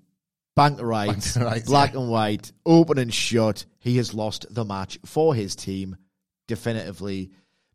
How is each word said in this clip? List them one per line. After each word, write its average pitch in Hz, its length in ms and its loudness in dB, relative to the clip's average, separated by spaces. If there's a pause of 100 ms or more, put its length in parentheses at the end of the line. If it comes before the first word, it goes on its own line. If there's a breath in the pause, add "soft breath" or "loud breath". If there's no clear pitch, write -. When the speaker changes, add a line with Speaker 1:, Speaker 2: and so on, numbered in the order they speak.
(540)
Speaker 1:
bank 143 220 4
the 117 80 -8
rights, 104 500 -2
Speaker 2:
Bank 120 100 0
the 113 60 -2
rights, 113 160 -4
Speaker 1:
black 143 280 4
Speaker 2:
yeah. 135 60 -6
Speaker 1:
and 123 100 -2
white, 107 420 -2 (140)
open 165 320 6
and 117 160 -2
shut. 110 500 0 (140)
He 123 180 0
has 120 160 0
lost 107 380 -6
the 113 160 -6
match 98 400 -8
for 156 280 2
his 104 220 -4
team 95 400 -8 (520)
definitively, 98 800 -6 (440 soft breath)